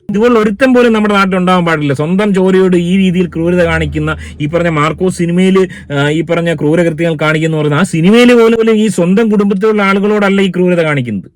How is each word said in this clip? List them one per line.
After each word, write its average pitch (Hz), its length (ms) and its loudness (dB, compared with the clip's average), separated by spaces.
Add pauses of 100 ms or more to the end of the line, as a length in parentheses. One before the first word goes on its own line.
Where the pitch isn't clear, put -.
ഇതുപോലെ 226 240 2
ഒരുത്തൻ 226 400 0
പോലും 240 180 4
നമ്മുടെ 214 220 0
നാട്ടിൽ 196 220 0
ഉണ്ടാവാൻ 180 280 0
പാടില്ല. 151 300 -2
സ്വന്തം 185 400 0
ചോരയോട് 185 420 2
ഈ 175 200 0
രീതിയിൽ 185 300 0
ക്രൂരത 170 380 0
കാണിക്കുന്ന 156 520 -2 (240)
ഈ 147 60 -4
പറഞ്ഞ 170 220 -2
മാർക്കോ 156 400 -2
സിനിമയിൽ, 185 600 0 (240)
ആ, 143 180 0
ഈ 156 120 -2
പറഞ്ഞ 170 320 -2
ക്രൂരകൃത്യങ്ങൾ 160 680 -2
കാണിക്കുന്നു 156 360 -2
പറയുന്നത്, 147 220 0
ആ - 20 2
സിനിമയിൽ 208 520 4
പോലും 226 360 2
ഈ 220 180 2
സ്വന്തം 196 400 0
കുടുംബത്തിലുള്ള 208 540 0
ആളുകളോടല്ല 196 600 0
ഈ 196 80 0
ക്രൂരത 180 300 0
കാണിക്കുന്നത്. 127 560 -4